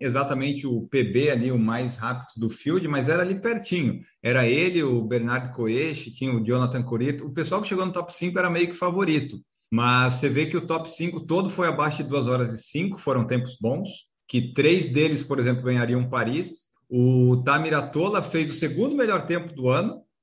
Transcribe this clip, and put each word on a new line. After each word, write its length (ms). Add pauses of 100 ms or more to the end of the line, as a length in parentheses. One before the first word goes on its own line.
exatamente 640
o 220
P 160
B 260
ali, 220
o 80
mais 360
rápido 440
do 100
field, 380
mas 200
era 140
ali 180
pertinho. 640 (220)
Era 240
ele, 340
o 220
Bernard 500
Koesch, 580
tinha 220
o 100
Jonathan 380
Korir. 420
O 80
pessoal 300
que 60
chegou 180
no 60
top 200
cinco 280
era 100
meio 200
que 40
favorito, 640 (340)
mas 440
você 140
vê 180
que 100
o 80
top 240
cinco 300
todo 320
foi 160
abaixo 300
de 120
duas 180
horas 240
e 60
cinco, 400
foram 300
tempos 340
bons, 280 (380)
que 260
três 360
deles, 340
por 160
exemplo, 240
ganhariam 460
Paris. 580 (220)
O 560
Tamiratola 800
fez 260
o 60
segundo 400
melhor 320
tempo 260
do 160
ano, 320 (220)